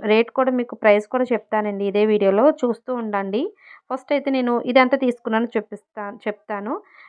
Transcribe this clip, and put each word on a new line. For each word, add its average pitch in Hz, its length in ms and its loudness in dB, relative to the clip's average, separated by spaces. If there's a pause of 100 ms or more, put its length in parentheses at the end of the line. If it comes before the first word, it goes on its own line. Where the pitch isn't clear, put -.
రేట్ 220 280 2
కూడా 254 200 0
మీకు, 240 240 -4
ప్రైస్ 208 320 4
కూడా 254 160 -2
చెప్తానండి 214 640 -2
ఇదే 208 200 2
వీడియోలో, 208 440 4
చూస్తూ 254 460 -2
ఉండండి. 214 580 -4 (400)
ఫస్ట్ 262 180 -8
అయితే 277 200 -2
నేను 240 340 0
ఇదంతా 254 320 4
తీసుకున్నాను 233 500 -2 (100)
చూపిస్తా-, 208 580 -10 (120)
చెప్తాను. 208 540 -8 (280)